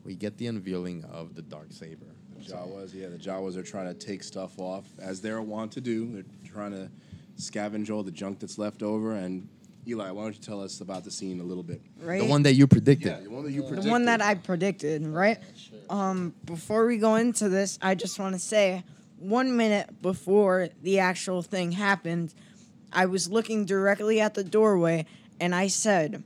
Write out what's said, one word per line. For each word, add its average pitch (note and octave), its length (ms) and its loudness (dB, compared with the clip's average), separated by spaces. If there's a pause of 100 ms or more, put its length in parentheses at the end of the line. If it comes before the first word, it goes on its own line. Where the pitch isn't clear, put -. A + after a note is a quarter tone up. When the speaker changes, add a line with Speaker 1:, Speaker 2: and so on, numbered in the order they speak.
Speaker 1:
We G2 100 -10
get G#2 240 -8
the A#2+ 100 -6
unveiling F2+ 560 -6
of E2 300 -14
the E2 80 -16
Darksaber. D#2 560 -18 (380)
Speaker 2:
The - 160 -16
Jawas, F#2 420 -12
yeah, F#2+ 140 -12
the F2 100 -14
Jawas F#2+ 380 -6
are F#2 60 -8
trying F#2 240 -8
to F2+ 80 -8
take F#2+ 280 -10
stuff F#2+ 360 -10
off, F#2+ 260 -8 (140)
as F#2+ 220 -10
they're A2 220 -6
wont G#2+ 300 -8
to C3+ 80 -10
do. A#2 320 -4
They're F#2+ 120 -12 (280)
trying G#2 200 -10
to F#2+ 180 -12 (460)
scavenge G#2+ 540 -6
all G#2+ 120 -4
the F#2+ 100 -8
junk G2 280 -8
that's F#2+ 180 -12
left G#2 240 -6
over. A2 320 -2
And F#2 340 -6 (380)
Eli, G#2+ 240 -6
why G2+ 140 -8
don't G#2+ 100 -8
you - 60 -20
tell G#2 200 -10
us F#2+ 200 -10
about F#2 240 -8
the G#2 60 -14
scene F#2 300 -6
a F2 40 -8
little F2+ 180 -6
bit? E2+ 200 -10 (180)
Speaker 3:
Right? E3+ 200 -2
Speaker 1:
The - 80 2
one C#3+ 160 6
that C3+ 100 8
you C#3 120 10
predicted. B2+ 460 6
Speaker 2:
Yeah, - 80 -10
the - 100 -16
one C3+ 140 -8
that C#3+ 80 -6
you C#3 100 -4
Speaker 3:
The C3 60 -8
Speaker 2:
predicted. G3 220 -2
Speaker 3:
one A#3+ 160 4
that A3+ 160 2
I G#3 120 4
predicted, E3+ 720 -2
right? F3+ 320 2 (520)
Um, F#3+ 440 -2 (100)
before G#3+ 420 0
we A#3+ 100 2
go A3 200 4
into A3+ 320 2
this, F#3+ 340 0
I F#3+ 120 4
just F#3 240 -4
wanna F#3+ 200 -4
say, F#3+ 460 2 (340)
one B3 380 0
minute G#3+ 440 2
before F#3 680 2 (140)
the F#3+ 180 4
actual F3+ 420 0
thing F3 300 -2
happened, F3 640 0 (580)
I F#3 140 6
was F3+ 220 0
looking A3 360 0
directly G3 560 2
at G#3+ 140 2
the G3+ 100 -2
doorway, F3 640 4 (340)
and F3 140 0
I F#3 120 2
said F#3 600 2